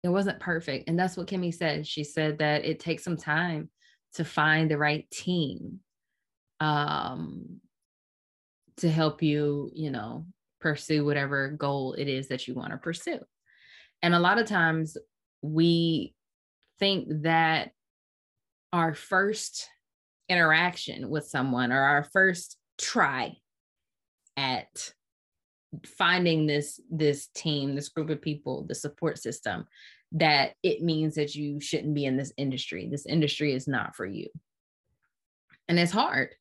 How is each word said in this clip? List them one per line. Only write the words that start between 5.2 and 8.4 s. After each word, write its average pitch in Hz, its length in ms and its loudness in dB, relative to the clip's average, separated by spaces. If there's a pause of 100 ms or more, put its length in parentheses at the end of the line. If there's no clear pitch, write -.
um, 147 1000 -2 (1160)